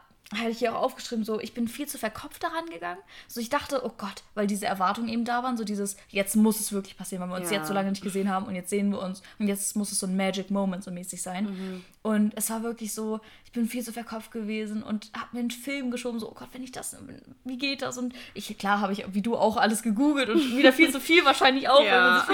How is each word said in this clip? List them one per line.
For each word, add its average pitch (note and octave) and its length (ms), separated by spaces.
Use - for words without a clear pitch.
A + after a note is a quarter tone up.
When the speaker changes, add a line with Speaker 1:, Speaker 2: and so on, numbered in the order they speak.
Speaker 1:
hatte A#3 200
ich A3+ 80
hier A3+ 180
auch - 60
aufgeschrieben, A#3 420
so, G#3+ 140
ich - 160
bin A#3 120
viel C#4+ 200
zu C4+ 100
verkopft - 460
daran E4 240
gegangen. E4+ 320
So, - 140
ich A3+ 80
dachte, C#4 340
„Oh A3+ 140
Gott“, G3 240
weil G#3 100
diese G3+ 220
Erwartungen G3+ 420
eben A#3 160
da A#3+ 160
waren, B3 160
so A3+ 60
dieses, G3+ 340
„Jetzt G3 260
muss G#3+ 240
es - 120
wirklich G3 260
passieren, F3+ 260
weil F3+ 60
wir F3+ 120
uns F3 80
Speaker 2:
Ja. G3+ 80
Speaker 1:
jetzt G3+ 100
so G3+ 60
lange G3 160
nicht G3 140
gesehen G3 260
haben F#3+ 160
und G3+ 80
jetzt F3+ 160
sehen G3+ 220
wir G3 80
uns F#3 240
und G#3 80
jetzt G3+ 280
muss G3+ 160
es - 80
so G3+ 60
ein F#3 100
Magic F#3+ 360
Moment G3 320
so F#3 80
mäßig F3+ 320
sein.“ F#3 220
Speaker 2:
Mhm. F#3 380
Speaker 1:
Und G#3+ 340
es G#3+ 140
war A3 100
wirklich A3+ 320
so, A3 280
ich - 100
bin A#3+ 140
viel B3 160
zu A#3 80
verkopft A3+ 400
gewesen G#3+ 520
und - 260
hab - 140
mir A#3+ 60
einen A#3+ 100
Film C#4 400
geschoben, A#3+ 300
so, A3 100
„Oh - 60
Gott, - 160
wenn B3+ 120
ich C4 80
das, - 240
wie B3+ 140
geht C#4 240
das?“ B3+ 160
Und B3 160
ich, G3+ 240
klar G3+ 220
habe G3+ 120
ich, G3+ 180
wie G3 120
du A#3 120
auch, A3 220
alles G#3+ 240
gegoogelt C4+ 480
und C4+ 260
wieder C4+ 180
viel D4+ 180
zu C#4 80
viel D#4+ 260
wahrscheinlich C4+ 440
auch, C4+ 100
weil G3 220
man F3+ 120
Speaker 2:
Ja. F3+ 60
Speaker 1:
sich - 140